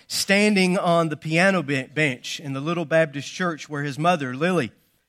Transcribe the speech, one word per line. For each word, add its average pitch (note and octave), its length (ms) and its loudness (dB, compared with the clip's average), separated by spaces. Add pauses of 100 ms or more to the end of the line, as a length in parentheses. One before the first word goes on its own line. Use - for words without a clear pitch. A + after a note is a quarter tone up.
standing G3 720 2
on E3+ 300 2
the D3 80 -6
piano E3+ 460 2
be-, C3+ 200 -2
bench C#3 580 -4
in C#3+ 120 -8
the C3+ 80 -6
little E3 240 -4
Baptist D3 480 0
church E3+ 360 -6
where D3 140 -6
his C#3+ 160 -6
mother, D#3 360 0
Lily, D#3 380 0 (360)